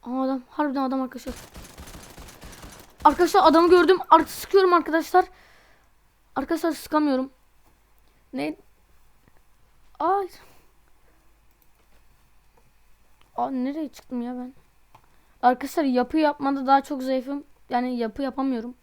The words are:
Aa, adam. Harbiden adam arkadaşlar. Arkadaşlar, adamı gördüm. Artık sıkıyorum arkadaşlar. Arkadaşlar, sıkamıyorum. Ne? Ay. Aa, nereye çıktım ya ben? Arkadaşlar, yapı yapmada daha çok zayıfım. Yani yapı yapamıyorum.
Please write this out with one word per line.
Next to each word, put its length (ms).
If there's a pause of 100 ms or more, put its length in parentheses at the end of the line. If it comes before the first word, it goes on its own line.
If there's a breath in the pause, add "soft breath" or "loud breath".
Aa, 140
adam. 260
Harbiden 320
adam 200
arkadaşlar. 340 (1700)
Arkadaşlar, 400
adamı 260
gördüm. 280 (120)
Artık 200
sıkıyorum 440
arkadaşlar. 520 (1080 soft breath)
Arkadaşlar, 360
sıkamıyorum. 580 (1040)
Ne? 240 (1400)
Ay. 280 (3000 soft breath)
Aa, 140
nereye 400
çıktım 320
ya 120
ben? 200 (880)
Arkadaşlar, 420
yapı 340
yapmada 500
daha 160
çok 200
zayıfım. 400 (260)
Yani 280
yapı 240
yapamıyorum. 600